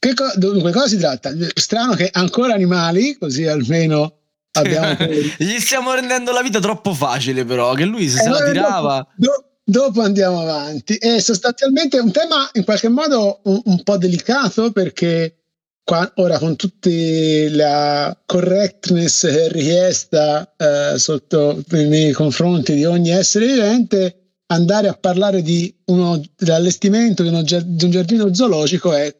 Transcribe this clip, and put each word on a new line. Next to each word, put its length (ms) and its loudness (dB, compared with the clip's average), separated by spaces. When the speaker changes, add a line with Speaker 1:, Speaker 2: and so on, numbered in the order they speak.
Speaker 1:
Che 80 2
co-, 220 -4
dunque, 340 0
cosa 160 0
si 120 0
tratta? 340 -4
Strano 420 -2
che 180 -2
ancora 420 0
animali, 640 0
così 260 -4
almeno 760 0
abbiamo 420 0
Speaker 2:
<laughs> 420 -2
Gli 220 -2
stiamo 360 -2
rendendo 360 -2
la 120 0
vita 180 -2
troppo 340 -4
facile, 500 -2
però, 300 0
che 100 0
lui 240 -2
se, 120 0
Speaker 1:
Eh, 20 4
Speaker 2:
se 60 2
la 100 2
Speaker 1:
no, 80 0
Speaker 2:
tirava. 600 -2
Speaker 1:
dopo, 160 2
do-, 180 2
dopo 200 0
andiamo 380 0
avanti. 540 -6
È 240 0
sostanzialmente 800 0
un 140 2
tema 400 0
in 100 -2
qualche 260 0
modo 580 0
un, 180 2
un 180 2
po' 140 0
delicato, 760 0
perché 680 -2
qua, 320 0
ora, 240 0
con 160 -2
tutti 960 0
la 680 0
correctness 1200 0
richiesta, 1080 0
eh, 440 0
sotto, 600 0
nei 420 2
confronti 640 0
di 80 2
ogni 260 2
essere 360 2
vivente, 880 0
andare 340 2
a 80 0
parlare 480 0
di 320 -2
uno, 360 0
dell'allestimento 880 2
di 40 0
uno 140 0
giar-, 240 -2
di 180 -2
un 60 2
giardino 420 0
zoologico 640 0
è 260 -2